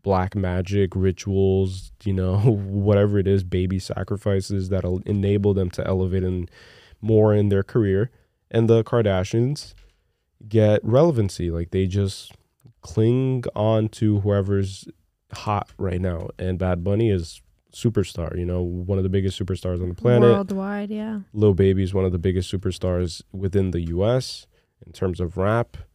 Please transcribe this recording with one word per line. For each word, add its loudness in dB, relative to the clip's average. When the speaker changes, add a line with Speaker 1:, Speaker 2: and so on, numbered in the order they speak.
Speaker 1:
black 0
magic -2
rituals, 0
you -2
know, 0
<laughs> 2
whatever 2
it 2
is, 4
baby -2
sacrifices -4
that'll -2
enable 2
them 0
to -8
elevate 0
in, -4
more 6
in 4
their 2
career. 0
And 2
the 6
Kardashians 0
get 4
relevancy. 2
Like, -6
they 2
just -4
cling 0
on 2
to 0
whoever's -2
hot -6
right -4
now. -4
And -4
Bad -2
Bunny 2
is -4
superstar, -2
you -4
know, -2
one -4
of 0
the 0
biggest 0
superstars -4
on -4
the -8
planet. 6
Speaker 2:
Worldwide, -2
yeah. -8
Speaker 1:
Lil 4
Baby 2
is -4
one -2
of 0
the -4
biggest -2
superstars -4
within -2
the -2
U 0
S -4
in -20
terms -4
of -4
rap. -2